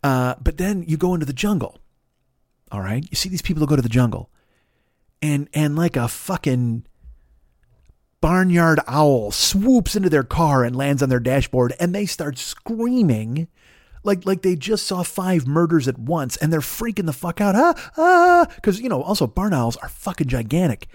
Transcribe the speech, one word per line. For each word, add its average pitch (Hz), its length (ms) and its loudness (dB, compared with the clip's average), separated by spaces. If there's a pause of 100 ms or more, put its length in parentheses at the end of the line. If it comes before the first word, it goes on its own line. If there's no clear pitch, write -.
Uh, 127 400 0
but 127 160 0
then 190 280 -2
you 160 100 0
go 180 180 0
into 160 120 -2
the 139 60 -6
jungle, 190 460 -2 (920)
all 104 100 -8
right? 104 300 -4
You - 60 -8
see - 120 -4
these 185 140 -6
people 160 180 -2
that 151 80 2
go 147 80 4
to 135 60 2
the 123 60 0
jungle, 120 420 0 (920)
and, 147 320 -2
and 147 240 0
like 165 200 0
a 120 120 0
fucking 123 760 -2 (1400)
barnyard 170 680 4
owl 131 440 2
swoops 214 680 2
into 190 140 2
their 147 140 2
car 139 400 2
and 123 120 -2
lands 139 260 0
on 139 60 2
their 127 120 2
dashboard, 127 600 0
and 175 140 0
they 202 120 -2
start 147 320 -8
screaming 165 1080 -2 (560)
like, 196 200 0
like 190 180 -2
they 185 140 0
just 202 300 -4
saw 180 160 -4
five 180 440 -2
murders 160 420 2
at 127 100 -4
once, 131 380 -4
and 151 160 0
they're 165 80 0
freaking 208 460 -6
the 160 60 -4
fuck 170 280 -8
out. 202 160 2
Ah, 311 400 2
ah, 349 500 6 (160)
cause, 196 180 0
you 247 80 -6
know, 160 140 -2
also 175 240 0
barn 190 260 -2
owls 120 260 0
are - 100 -12
fucking - 400 -6
gigantic. 127 680 -2